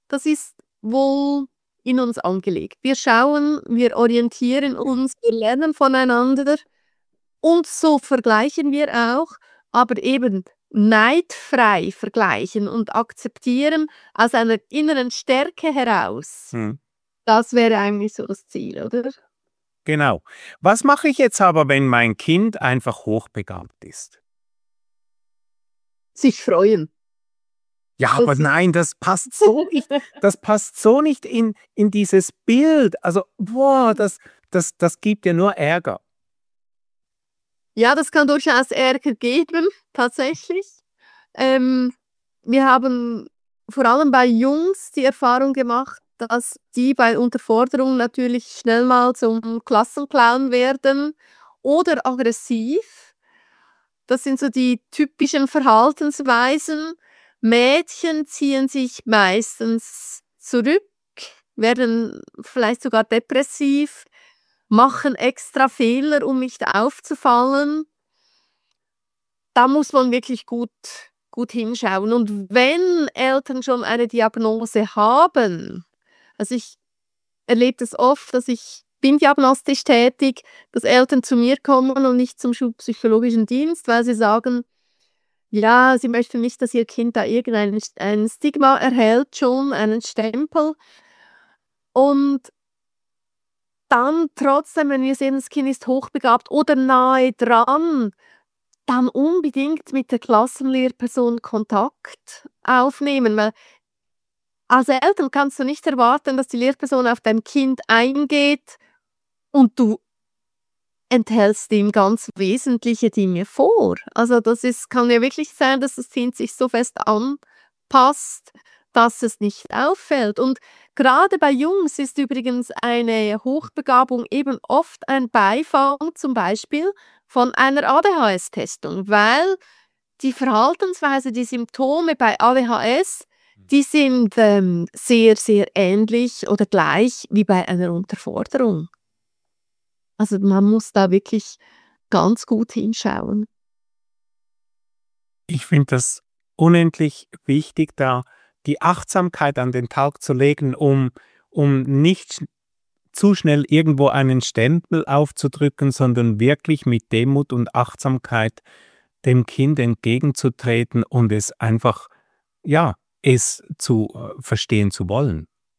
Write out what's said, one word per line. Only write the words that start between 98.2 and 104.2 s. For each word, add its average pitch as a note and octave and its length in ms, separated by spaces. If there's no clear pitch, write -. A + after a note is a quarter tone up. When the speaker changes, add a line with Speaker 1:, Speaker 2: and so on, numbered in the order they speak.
Speaker 1:
dann B3+ 220
unbedingt D4 840
mit C4+ 200
der A#3 80
Klassenlehrperson B3 1200
Kontakt - 1040
aufnehmen, B3+ 760
weil G#3+ 160